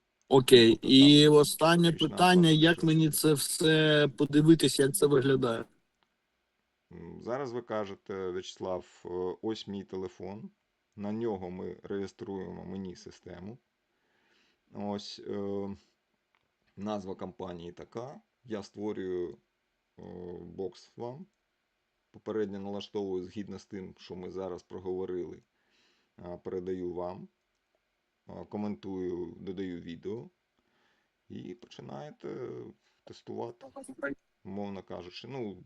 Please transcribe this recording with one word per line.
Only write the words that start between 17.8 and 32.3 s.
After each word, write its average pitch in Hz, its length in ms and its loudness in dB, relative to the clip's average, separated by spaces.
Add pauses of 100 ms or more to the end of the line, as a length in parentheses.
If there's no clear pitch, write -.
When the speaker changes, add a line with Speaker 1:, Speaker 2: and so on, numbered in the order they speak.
Speaker 2:
я 107 180 -8
створюю, 95 760 -8 (600)
е, 90 40 -20 (380)
бокс 90 540 -12
вам, 127 300 -12 (840)
попередньо 104 480 -6
налаштовую 98 640 -6
згідно 95 360 -12
з - 60 -20
тим, 92 320 -14
що - 180 -16
ми 90 160 -12
зараз 90 320 -8
проговорили, 92 760 -8 (800)
е, 90 240 -14
передаю 90 500 -6
вам, 87 340 -8 (1040)
е, 92 200 -14
коментую, 92 880 -8
додаю 92 420 -8
відео 92 480 -12 (1000)
і - 240 -14
починаєте - 960 -14 (540)